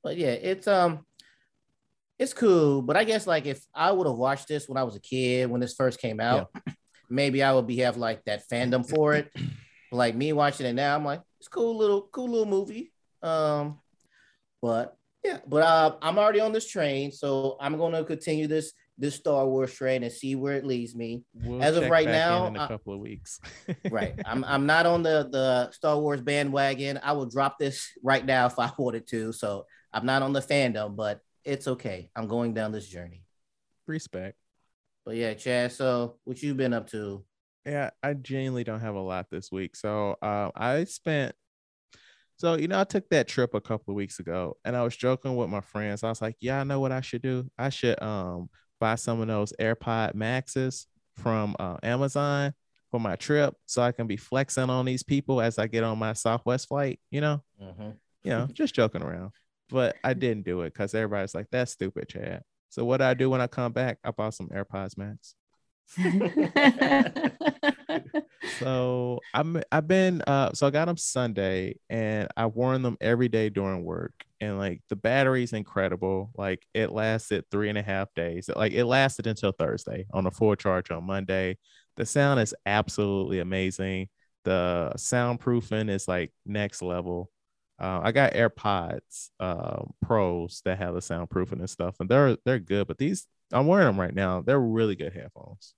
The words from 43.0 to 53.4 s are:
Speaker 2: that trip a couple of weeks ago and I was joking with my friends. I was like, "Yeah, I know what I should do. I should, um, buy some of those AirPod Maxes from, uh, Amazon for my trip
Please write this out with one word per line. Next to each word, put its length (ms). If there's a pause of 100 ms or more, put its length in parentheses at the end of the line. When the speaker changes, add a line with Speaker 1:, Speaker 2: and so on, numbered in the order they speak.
Speaker 2:
that 180
trip 280
a 60
couple 300
of 40
weeks 240
ago 460
and 100
I 80
was 120
joking 400
with 140
my 120
friends. 420
I 60
was 120
like, 180
"Yeah, 220
I 20
know 160
what 120
I 100
should 200
do. 360
I 120
should, 320
um, 480 (300)
buy 160
some 260
of 60
those 320
AirPod 560
Maxes 720 (300)
from, 420
uh, 240
Amazon 680 (360)
for 100
my 160
trip 380 (140)